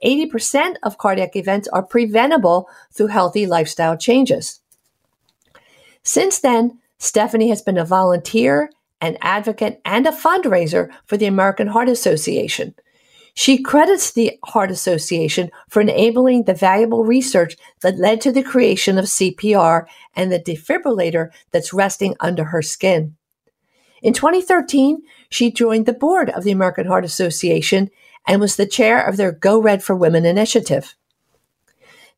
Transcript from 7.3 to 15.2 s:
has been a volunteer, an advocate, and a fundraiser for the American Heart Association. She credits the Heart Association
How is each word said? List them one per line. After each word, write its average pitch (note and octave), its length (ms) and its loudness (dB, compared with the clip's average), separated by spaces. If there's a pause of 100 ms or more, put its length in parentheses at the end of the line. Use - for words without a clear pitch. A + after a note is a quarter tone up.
has G#3 120 -2
been F#3+ 160 -2
a E3 60 -2
volunteer, F#3+ 880 0 (300)
an E3 200 -6
advocate, G#3 640 -4
and A3 220 0
a D#4 40 2
fundraiser G3 800 0 (160)
for G#3 100 -2
the G#3 100 0
American G3 420 0
Heart A#3 200 0
Association. - 840 -2 (600)
She C4+ 280 2
credits E4 480 2
the - 320 0
Heart G3 300 -2
Association E3+ 800 -2 (160)